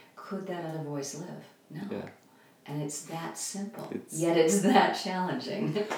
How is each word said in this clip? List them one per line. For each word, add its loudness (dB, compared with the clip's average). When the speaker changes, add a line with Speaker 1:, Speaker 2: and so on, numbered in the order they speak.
Speaker 1:
could -8
that -6
other -6
voice -6
live? -10
No. -10
Speaker 2:
Yeah. -6
Speaker 1:
And -4
it's -6
that -8
simple, -6
Speaker 2:
It's -8
Speaker 1:
yet 4
it's 6
<laughs> 4
that 8
challenging. -2